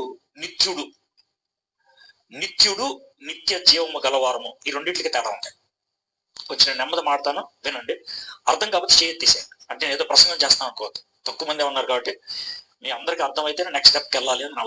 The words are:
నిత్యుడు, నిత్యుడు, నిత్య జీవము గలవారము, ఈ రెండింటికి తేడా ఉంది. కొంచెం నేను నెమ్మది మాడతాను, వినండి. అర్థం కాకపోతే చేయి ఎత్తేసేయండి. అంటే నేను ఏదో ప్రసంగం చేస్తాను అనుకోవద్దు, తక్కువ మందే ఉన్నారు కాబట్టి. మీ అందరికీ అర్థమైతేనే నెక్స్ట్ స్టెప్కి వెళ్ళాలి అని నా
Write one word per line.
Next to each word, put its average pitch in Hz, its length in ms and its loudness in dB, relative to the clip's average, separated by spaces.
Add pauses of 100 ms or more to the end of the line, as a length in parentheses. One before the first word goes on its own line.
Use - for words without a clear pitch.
(420)
నిత్యుడు, - 420 -2 (1600)
నిత్యుడు, 208 480 0 (380)
నిత్య 175 320 -4 (100)
జీవము 160 380 4
గలవారము, 131 440 0 (160)
ఈ 147 40 -2
రెండింటికి 160 380 -2
తేడా 117 280 0
ఉంది. - 140 -12 (960)
కొంచెం - 200 4
నేను 127 100 -2
నెమ్మది 160 300 -2
మాడతాను, 143 340 0 (220)
వినండి. - 300 -6 (540)
అర్థం 214 220 2
కాకపోతే 175 300 4
చేయి 170 140 2
ఎత్తేసేయండి. - 420 2 (140)
అంటే 127 160 -4
నేను 139 100 0
ఏదో 160 80 0
ప్రసంగం - 400 6
చేస్తాను 135 240 2
అనుకోవద్దు, - 320 -10 (260)
తక్కువ - 220 -8
మందే 151 220 0
ఉన్నారు 131 160 -2
కాబట్టి. 123 280 -2 (680)
మీ 127 80 -8
అందరికీ - 320 -4
అర్థమైతేనే 151 480 -2
నెక్స్ట్ 143 260 4
స్టెప్కి 135 220 -4
వెళ్ళాలి 127 260 -2
అని 147 140 -10
నా 117 80 -4